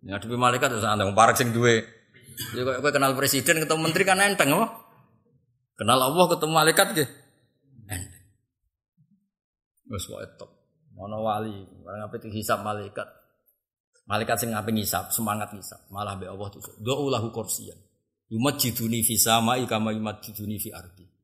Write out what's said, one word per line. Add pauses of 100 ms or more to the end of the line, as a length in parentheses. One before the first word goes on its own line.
Ya,
ngadepi
malaikat
ya
santai,
parek
sing
duwe. (720)
Ya,
kowe,
kowe
kenal
presiden,
ketemu
menteri
kan
enteng
apa? (960)
Kenal
Allah,
ketemu
malaikat
nggih. (800)
Enteng. (1900)
Wes,
kok (160)
top. (480)
Ana
wali, (320)
barang
ape
dihisab
malaikat. (840)
Malaikat
sing
ngape
ngisab,
semangat
ngisab, (160)
malah
mbek
Allah
tusuk.
Du'u
lahu
kursiyan. (540)
Yumajjiduni
fi
samai
kama
yumajjiduni
fi
ardi. (180)